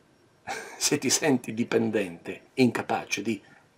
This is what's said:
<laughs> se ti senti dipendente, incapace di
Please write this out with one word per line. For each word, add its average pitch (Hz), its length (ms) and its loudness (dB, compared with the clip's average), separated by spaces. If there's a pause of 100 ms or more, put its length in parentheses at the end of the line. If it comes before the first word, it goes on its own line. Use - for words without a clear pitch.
(440)
<laughs> - 340 -12
se 151 200 2
ti 131 120 0
senti 123 440 2
dipendente, 107 1000 -2
incapace 113 680 2
di 110 180 -2 (380)